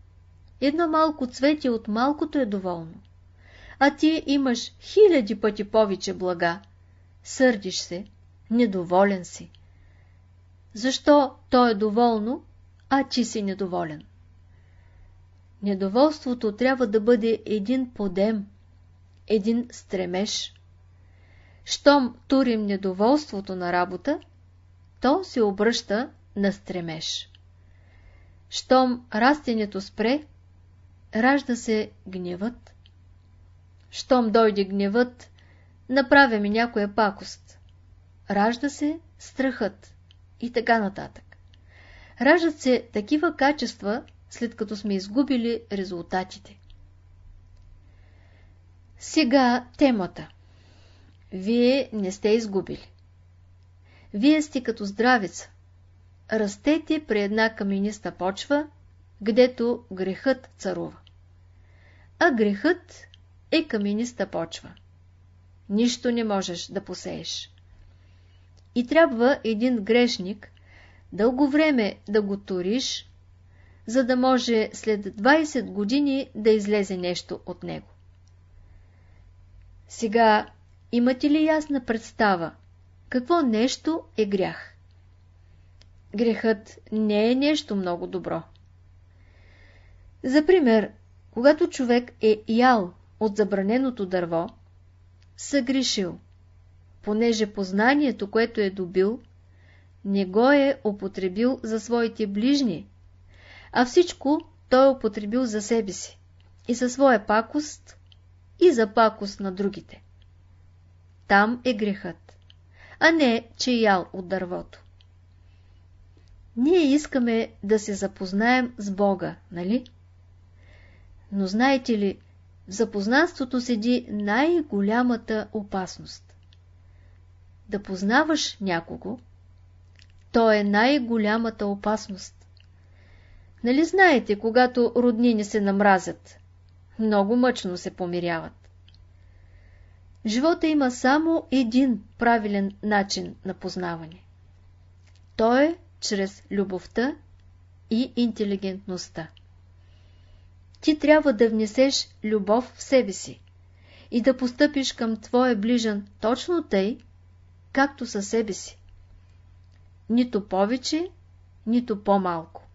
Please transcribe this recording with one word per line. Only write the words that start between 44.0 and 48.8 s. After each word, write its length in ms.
след 260
като 200
сме 180
изгубили 680
резултатите. 840